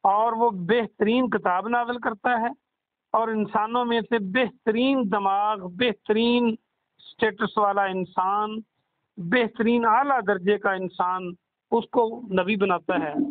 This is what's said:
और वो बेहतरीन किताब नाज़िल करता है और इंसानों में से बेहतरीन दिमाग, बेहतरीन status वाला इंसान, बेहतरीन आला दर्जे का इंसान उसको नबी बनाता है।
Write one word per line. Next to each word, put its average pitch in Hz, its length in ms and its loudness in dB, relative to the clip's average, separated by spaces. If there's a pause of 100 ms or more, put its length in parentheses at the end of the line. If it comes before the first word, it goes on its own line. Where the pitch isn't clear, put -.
और 214 320 2
वो 233 140 2 (180)
बेहतरीन 226 600 0
किताब 190 400 -2
नाज़िल 240 300 -2
करता 240 380 -2
है 233 160 -4 (600)
और 226 180 0
इंसानों 220 540 -2
में 233 180 0
से 233 160 -2 (120)
बेहतरीन 247 760 0
दिमाग, 202 560 0
बेहतरीन 226 920 0 (460)
status 214 560 -2
वाला 202 320 2
इंसान, 196 760 -2 (540)
बेहतरीन 226 680 0
आला 254 360 2
दर्जे 196 360 0
का 202 160 -2
इंसान 185 600 -4 (360)
उसको 233 320 0 (280)
नबी 190 260 0
बनाता 185 420 0
है। 151 140 -4 (180)